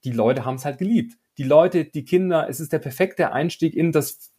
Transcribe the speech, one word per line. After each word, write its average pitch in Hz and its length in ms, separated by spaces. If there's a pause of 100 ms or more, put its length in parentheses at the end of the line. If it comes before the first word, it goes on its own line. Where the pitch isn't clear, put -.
die 127 80
Leute 120 320
haben's 131 200
halt 139 140
geliebt. 226 380 (200)
Die 139 80
Leute, 160 400
die 143 200
Kinder, 175 440
es 127 100
ist 151 140
der 156 60
perfekte 175 540
Einstieg 160 420
in 165 180
das - 460